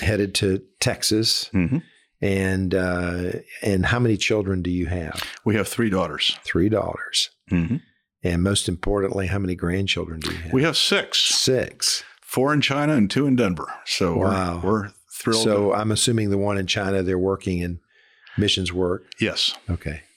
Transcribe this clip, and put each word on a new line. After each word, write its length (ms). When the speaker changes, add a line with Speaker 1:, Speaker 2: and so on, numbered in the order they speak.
Speaker 1:
headed 360
to 240
Texas. 760
Speaker 2:
Mm-hmm. 240
Speaker 1:
And, 540
uh, 560
and 240
how 140
many 160
children 460
do 80
you 160
have? 360
Speaker 2:
We 100
have 140
three 220
daughters. 540
Speaker 1:
Three 240
daughters. 640
Speaker 2:
Mm-hmm. 260
Speaker 1:
And 180
most 260
importantly, 600
how 100
many 160
grandchildren 640
do 120
you 60
have? 140
Speaker 2:
We 120
have 120
six. 440
Speaker 1:
Six. 800
Speaker 2:
Four 300
in 80
China 340
and 140
two 200
in 80
Denver. 360
So 320
Speaker 1:
Wow. 480
Speaker 2:
we're, 60
we're 200
thrilled. 320
Speaker 1:
So 300
I'm 180
assuming 380
the 80
one 200
in 80
China, 380
they're 140
working 420
in 180
missions 360
work? 320
Speaker 2:
Yes. 340
Speaker 1:
Okay. 300